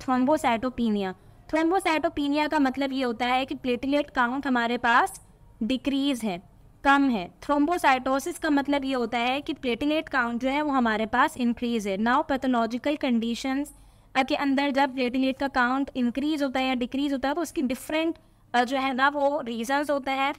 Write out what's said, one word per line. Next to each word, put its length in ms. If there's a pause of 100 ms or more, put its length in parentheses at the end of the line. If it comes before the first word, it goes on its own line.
thrombocytopenia। 1120 (360)
Thrombocytopenia 1000
का 80
मतलब 340
ये 120
होता 220
है 200
कि 80
प्लेटलेट 560
काउंट 360
हमारे 320
पास 480 (360)
डिक्रीज 640
है, 320 (280)
कम 260
है। 200 (100)
Thrombocytosis 1000
का 120
मतलब 340
ये 100
होता 240
है 220
कि 120
प्लेटलेट 560
काउंट 320
जो 80
है 140
वो 80
हमारे 360
पास 300
इंक्रीज 520
है। 100
Now 300
पैथोलॉजिकल 680
कंडीशंस 800 (540)
के 60
अंदर 360
जब 240
प्लेटलेट 440
का 100
काउंट 480
इंक्रीज 460
होता 180
है 60
या 80
डिक्रीज 380
होता 160
है 60
तो 60
उसकी 220
डिफरेंट, 520 (400)
अ, 100
जो 120
है 180
ना 140
वो 320
रीजंस 500
होते 200
हैं। 280